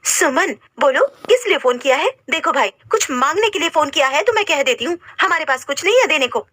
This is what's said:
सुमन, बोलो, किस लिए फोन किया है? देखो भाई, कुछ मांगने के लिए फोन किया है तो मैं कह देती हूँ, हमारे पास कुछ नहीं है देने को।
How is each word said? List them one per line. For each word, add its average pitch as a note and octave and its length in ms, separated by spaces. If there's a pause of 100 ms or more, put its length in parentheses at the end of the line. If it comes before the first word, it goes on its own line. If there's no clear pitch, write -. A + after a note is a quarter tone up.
सुमन, D#4+ 480 (280)
बोलो, C#4 200 (280)
किस B4 180
लिए F4 120
फोन B3 200
किया C4 180
है? D#4+ 120 (220)
देखो D#4+ 220
भाई, C#4 160 (220)
कुछ - 200
मांगने D4 400
के G4+ 80
लिए D#4+ 100
फोन D4+ 220
किया C#4 180
है C#4 140
तो G#4+ 100
मैं A4 120
कह D#4 180
देती C4 220
हूँ, E4+ 120 (240)
हमारे E4+ 240
पास C4+ 200
कुछ C#4+ 200
नहीं G4+ 120
है B4+ 100
देने D4+ 200
को। B3 260